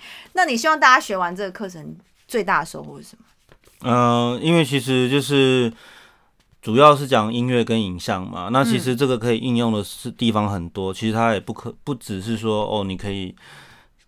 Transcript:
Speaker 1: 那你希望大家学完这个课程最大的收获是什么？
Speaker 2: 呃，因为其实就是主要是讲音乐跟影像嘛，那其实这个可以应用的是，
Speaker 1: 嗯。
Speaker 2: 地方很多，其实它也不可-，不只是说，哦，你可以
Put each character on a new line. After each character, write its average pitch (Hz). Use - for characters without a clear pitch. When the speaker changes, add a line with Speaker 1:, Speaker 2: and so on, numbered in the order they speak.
Speaker 1:
那 370
你 262
希 240
望 311
大 262
家 277
学 208
完 180
这 202
个 190
课 196
程 160
最 214
大 175
的 143
收 147
获 147
是 -
什 -
么？ -
Speaker 2:
呃， 120
因 160
为 165
其 135
实 127
就 143
是 131
主 110
要 147
是 139
讲 113
音 120
乐 120
跟 113
影 90
像 92
嘛， 90
那 135
其 226
实 127
这 131
个 127
可 117
以 113
应 120
用 117
的 104
是， -
Speaker 1:
嗯。 -
Speaker 2:
地 117
方 104
很 90
多， 95
其 110
实 110
它 113
也 95
不 -
可-， -
不 143
只 98
是 110
说， 107
哦， 101
你 95
可 101
以 95